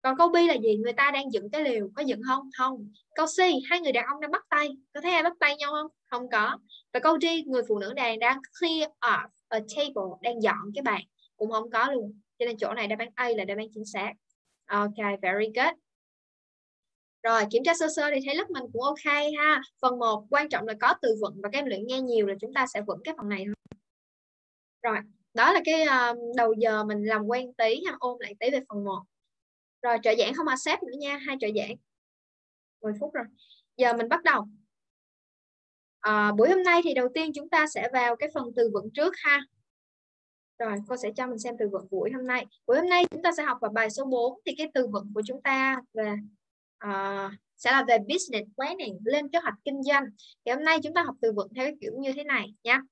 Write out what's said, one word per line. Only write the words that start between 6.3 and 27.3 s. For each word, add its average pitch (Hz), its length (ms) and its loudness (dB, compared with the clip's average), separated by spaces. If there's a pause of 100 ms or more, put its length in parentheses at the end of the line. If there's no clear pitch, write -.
Và 247 60 0
câu 311 200 4
D, 294 60 2 (200)
người 254 220 0
phụ 214 120 0
nữ 202 160 -6
này 240 220 0
đang 240 220 2 (200)
clear 320 300 0 (120)
off 220 260 2 (200)
a 220 120 -2 (160)
table, 214 460 -4
đang 233 200 -2
dọn 208 160 2 (180)
cái 285 60 -6
bàn. 214 200 0 (340)
Cũng 220 160 -4
không 226 200 -2
có 233 200 2
luôn. 214 280 -4 (200)
Cho 240 60 0
nên 233 120 -4
chỗ 214 160 -2
này 220 140 -4
đáp 214 120 -4
án 233 160 -8
A 247 220 -2
là 196 80 -4
đáp 196 120 -4
án 220 160 -8
chính 220 120 -12
xác. 208 280 -6 (520)
Ok, 208 320 -2 (240)
very 196 240 2 (100)
good. 294 200 2 (1500)
Rồi, 226 280 4
kiểm 233 120 2
tra 330 100 4
sơ 339 220 0
sơ 294 180 0
thì 277 120 0
thấy 277 100 -4
lớp 381 140 -4
mình 277 140 -6 (100)
cũng 226 80 -4
ok 294 240 -2 (320)
ha. 294 240 4 (200)
Phần 254 180 2
một, 214 300 0
quan 294 200 2
trọng 220 180 -2
là 220 140 -6
có 254 200 6
từ 226 200 4
vựng 190 220 -4
và 202 80 -4
các 269 80 -2
em 294 60 -4
luyện 214 220 -4
nghe 262 140 -2
nhiều 233 260 2
là 196 140 -2
chúng - 120 -10
ta - 200 0
sẽ 208 140 -4
vững 180 160 -6
cái 320 140 -6
phần 214 120 -8
này 196 160 -4
thôi. 208 100 -6 (1300)
Rồi, 220 140 0 (360)
đó 262 200 6
là 403 120 4
cái, 320 180 2
ờ, 247 320 2 (200)
đầu 226 220 4
giờ 214 260 2
mình 208 200 -2
làm 214 220 0
quen 247 280 -2